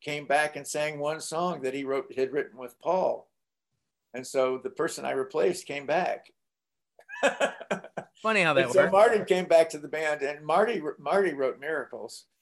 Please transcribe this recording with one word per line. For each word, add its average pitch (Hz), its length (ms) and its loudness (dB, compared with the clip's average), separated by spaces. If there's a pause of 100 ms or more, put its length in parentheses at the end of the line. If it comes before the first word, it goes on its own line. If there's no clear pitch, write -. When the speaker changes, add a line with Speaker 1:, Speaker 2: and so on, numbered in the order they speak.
Speaker 1:
came 147 240 -8
back 147 300 2
and 143 120 -12
sang 151 320 -4
one 156 220 -4
song 165 400 -4
that 131 120 -4
he 139 100 -4
wrote, 135 320 -4
had 131 160 -2
written 139 260 -4
with 127 220 -16
Paul. 165 500 -2 (840)
And 127 120 -10
so 131 380 0
the 127 60 -4
person 151 340 -6
I 131 80 -4
replaced 156 560 -2
came 143 180 -8
back. 160 460 -2 (880)
<laughs> - 0 - (1040)
Speaker 2:
Funny 214 180 2
how 160 120 4
that 135 100 6
Speaker 1:
And 123 80 -2
so 190 120 8
Speaker 2:
works. 190 100 0
Speaker 1:
Marty 214 320 6
came 180 180 2
back 165 280 6
to 156 60 -10
the 147 120 -10
band, 151 320 -2
and 147 240 -4
Marty, 196 360 2 (160)
Marty 165 360 2
wrote 131 260 -2
Miracles. 131 640 -8 (180)